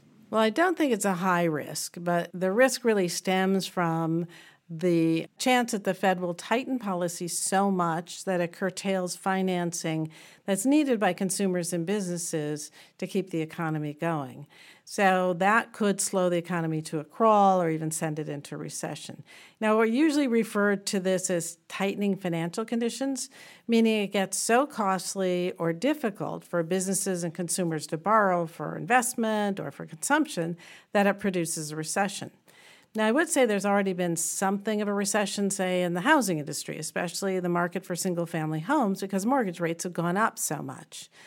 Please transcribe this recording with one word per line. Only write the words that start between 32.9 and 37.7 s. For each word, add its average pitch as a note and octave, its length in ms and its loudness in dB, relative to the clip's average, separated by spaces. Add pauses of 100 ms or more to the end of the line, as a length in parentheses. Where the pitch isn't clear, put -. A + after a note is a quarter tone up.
Now, G#3+ 140 2
I A3 60 4
would E4 160 2
say B3+ 160 4
there's G3+ 200 2
already G3+ 280 2
been F3 240 0
something G3+ 640 -2
of G#3 80 -2
a G#3 40 0
recession, G3+ 560 0
say, F#3 320 0
in F3 120 0
the F3 80 -2
housing G#3 380 2
industry, D3 380 -8
especially F3+ 640 -4
the F3+ 80 -2
market F3 380 0